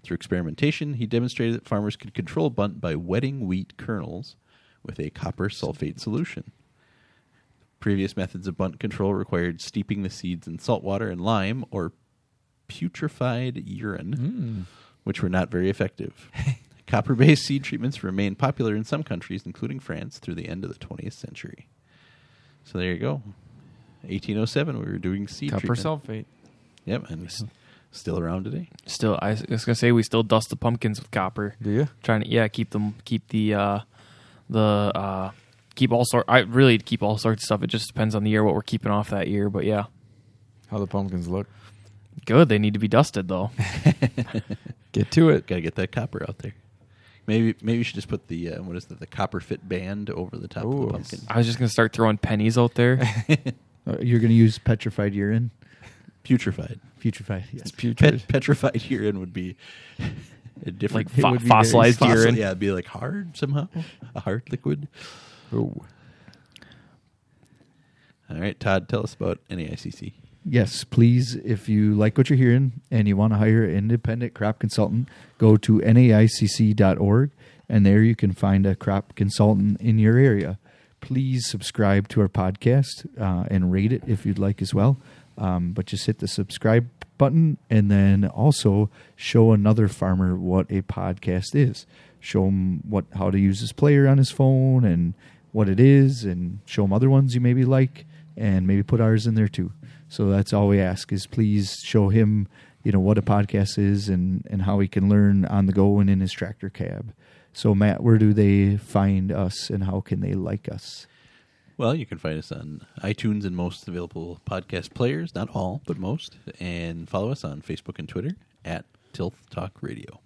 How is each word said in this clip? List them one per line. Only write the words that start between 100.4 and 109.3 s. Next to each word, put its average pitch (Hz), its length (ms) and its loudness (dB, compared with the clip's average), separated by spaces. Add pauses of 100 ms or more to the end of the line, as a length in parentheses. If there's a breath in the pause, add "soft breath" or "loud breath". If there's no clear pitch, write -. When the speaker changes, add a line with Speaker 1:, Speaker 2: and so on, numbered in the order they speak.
Speaker 4:
all 101 160 4
we 101 140 4
ask, 92 320 -4
is 98 140 -6
please 104 560 -2
show 101 260 2
him, 107 380 2 (360 soft breath)
you 107 80 0
know, 98 80 4
what 104 200 4
a - 20 0
podcast 101 560 0
is 101 320 0
and, 92 400 -2
and 98 140 -4
how 98 160 0
he 98 80 2
can 98 200 0
learn 101 380 6
on 98 220 2
the 95 60 2
go 101 260 4
and 98 100 4
in 95 120 4
his 92 120 -2
tractor 95 380 -8
cab. 98 420 -10 (440 soft breath)
So, 110 160 4
Matt, 101 300 2
where 113 160 6
do 104 140 6
they 101 440 4
find 98 540 0